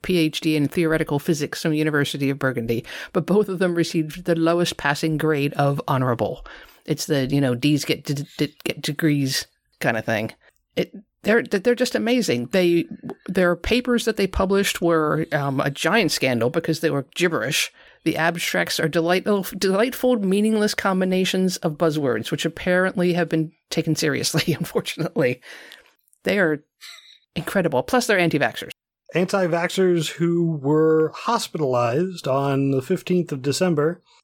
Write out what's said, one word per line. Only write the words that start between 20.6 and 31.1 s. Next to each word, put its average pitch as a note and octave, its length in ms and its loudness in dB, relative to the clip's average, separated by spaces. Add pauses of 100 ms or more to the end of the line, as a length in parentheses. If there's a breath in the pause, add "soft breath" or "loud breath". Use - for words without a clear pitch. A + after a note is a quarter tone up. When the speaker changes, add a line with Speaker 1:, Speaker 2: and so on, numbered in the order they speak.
Speaker 1:
combinations F#3 840 0
of D#3 220 -4
buzzwords, D3 500 0
which - 160 -2
apparently F3+ 680 0
have E3+ 160 0
been D#3+ 220 0 (200)
taken D#3+ 240 0
seriously, D3+ 580 0
<laughs> - 0 -
unfortunately. - 880 -2 (800 loud breath)
They F#3+ 160 0
are D#3 260 0 (720 loud breath)
incredible. E3 460 0
Plus, B3 240 0
they're G3+ 140 2
anti-vaxxers. D3+ 500 0 (460)
Speaker 2:
Anti-vaxxers F3 960 2
who E3+ 500 0
were D#3 540 4